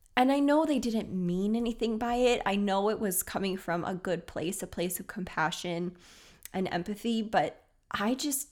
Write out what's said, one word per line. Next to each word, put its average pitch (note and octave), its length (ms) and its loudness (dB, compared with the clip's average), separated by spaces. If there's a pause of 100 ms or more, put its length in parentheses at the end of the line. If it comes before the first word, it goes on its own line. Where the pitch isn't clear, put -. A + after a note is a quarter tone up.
(160)
and B3+ 160 6
I C#4 80 4
know C#4+ 260 4
they D4 140 2
didn't A3 320 -2
mean F#3 440 0
anything A#3 420 0
by A#3+ 180 0
it. B3 300 4
I G3 100 2
know G3+ 340 2
it A3 100 -2
was F#3+ 240 0
coming G3 340 -2
from F3 260 -2
a F#3+ 120 -2
good F3 320 -2
place, - 360 -4
a F3 40 -8
place F3+ 320 -4
of F3+ 80 -10
compassion F3 880 -2 (580)
and F#3+ 180 0
empathy, G#3+ 500 -2
but G3+ 420 0 (280)
I A3 240 0
just C#4 360 -4